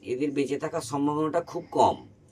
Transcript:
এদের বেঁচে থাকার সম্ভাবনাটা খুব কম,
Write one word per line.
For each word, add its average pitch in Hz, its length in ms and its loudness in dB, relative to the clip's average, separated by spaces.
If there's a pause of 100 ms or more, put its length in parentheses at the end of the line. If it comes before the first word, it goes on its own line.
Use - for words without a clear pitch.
এদের 135 280 -2
বেঁচে 139 280 0
থাকার 156 220 -4
সম্ভাবনাটা 147 600 0
খুব 170 300 -6
কম, - 380 2 (240)